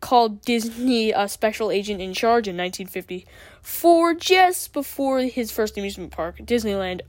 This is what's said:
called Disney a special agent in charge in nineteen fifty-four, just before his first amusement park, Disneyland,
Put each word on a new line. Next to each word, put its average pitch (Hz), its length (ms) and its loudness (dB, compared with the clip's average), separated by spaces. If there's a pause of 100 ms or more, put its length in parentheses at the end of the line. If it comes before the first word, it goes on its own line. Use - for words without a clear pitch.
called 226 400 4
Disney 233 720 0
a 202 180 0
special 214 420 -2
agent 202 300 -2
in 190 120 -8
charge 233 340 2
in 180 100 -6
nineteen 185 300 -6
fifty-four, 330 1300 0
just 370 580 2
before 269 480 -2
his 240 300 -4
first 214 260 -4
amusement 196 340 -8
park, 170 280 -8
Disneyland, 196 680 -2